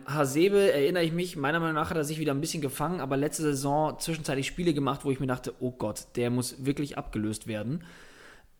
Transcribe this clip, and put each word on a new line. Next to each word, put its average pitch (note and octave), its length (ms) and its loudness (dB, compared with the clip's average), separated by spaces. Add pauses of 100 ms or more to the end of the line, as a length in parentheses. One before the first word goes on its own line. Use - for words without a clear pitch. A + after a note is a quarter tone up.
Hasebe, D#3+ 640 4
erinnere E3+ 320 4
ich E3 100 2
mich, F3 240 -2
meiner D3+ 220 0
Meinung E3 160 0
nach D#3 160 0
hat - 60 0
er D#3 80 2
sich D3+ 160 -4
wieder D3 140 0
ein C#3 60 0
bisschen E3 220 -4
gefangen, C#3 380 -2
aber C3+ 160 0
letzte D3+ 260 0
Saison D3 560 2
zwischenzeitlich D3 480 -2
Spiele F3 280 0
gemacht, C#3 300 0
wo C#3+ 60 2
ich C3 80 0
mir C#3+ 80 0
dachte, B2+ 320 -2
oh B2+ 140 -2
Gott, - 420 -4
der A#2+ 160 2
muss B2 340 -2
wirklich C#3 340 -2
abgelöst A2 500 -4
werden. A2 340 -4 (760)